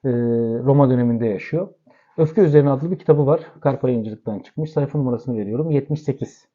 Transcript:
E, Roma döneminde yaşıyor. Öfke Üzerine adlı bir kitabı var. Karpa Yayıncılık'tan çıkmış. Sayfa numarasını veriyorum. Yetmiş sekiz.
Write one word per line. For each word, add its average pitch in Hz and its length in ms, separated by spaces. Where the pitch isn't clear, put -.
E, 131 60
Roma 139 260
döneminde 120 360
yaşıyor. 151 420
Öfke 160 240
Üzerine 147 280
adlı 143 220
bir 175 80
kitabı 147 260
var. 165 160
Karpa 131 280
Yayıncılık'tan 107 500
çıkmış. 156 320
Sayfa 143 260
numarasını 123 400
veriyorum. 120 340
Yetmiş 147 320
sekiz. - 520